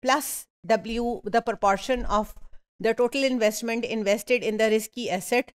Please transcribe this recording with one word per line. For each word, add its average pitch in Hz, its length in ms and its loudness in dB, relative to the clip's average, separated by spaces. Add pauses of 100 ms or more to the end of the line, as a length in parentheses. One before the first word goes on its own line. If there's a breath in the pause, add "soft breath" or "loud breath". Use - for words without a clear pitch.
प्लस 262 440 0 (180)
W, 226 600 0
the 220 160 2
proportion 220 680 0
of 208 260 0 (460)
the 151 140 2
total 247 300 0
investment 233 640 0
invested 214 580 0
in 214 140 -2
the 220 120 4
risky 220 400 -2
asset 214 500 0